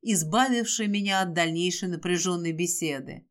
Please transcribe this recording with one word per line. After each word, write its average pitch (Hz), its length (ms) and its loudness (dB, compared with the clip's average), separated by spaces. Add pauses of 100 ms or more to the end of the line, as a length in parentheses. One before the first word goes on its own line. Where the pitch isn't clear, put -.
избавивший 226 840 2
меня 202 360 2
от 180 100 -2
дальнейшей 170 560 0
напряженной 175 640 0
беседы. 156 800 -4